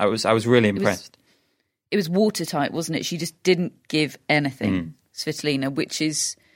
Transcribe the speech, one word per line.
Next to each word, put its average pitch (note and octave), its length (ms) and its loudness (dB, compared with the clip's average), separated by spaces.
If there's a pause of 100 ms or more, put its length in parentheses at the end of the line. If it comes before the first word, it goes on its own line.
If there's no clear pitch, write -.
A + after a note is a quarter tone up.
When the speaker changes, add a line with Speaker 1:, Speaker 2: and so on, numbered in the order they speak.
Speaker 1:
I G#2 60 0
was, G#2+ 180 -2
I A2 80 4
was A2+ 140 2
really A#2+ 220 6
Speaker 2:
It G2+ 60 2
was, G2 80 -2
Speaker 1:
impressed. G2 340 -2 (760)
Speaker 2:
it - 40 0
was E3 140 -2
watertight, F3 640 0
wasn't D#3+ 260 -4
it? - 80 -6
She F3 120 -6
just D#3+ 260 -10
didn't F3+ 420 0
give D3+ 320 -2 (100)
anything, C#3+ 440 2
Speaker 1:
Mm. F2 200 -2 (220)
Speaker 2:
Svitolina, C#3+ 580 -2
which - 300 -4
is, D#3 320 -4 (220)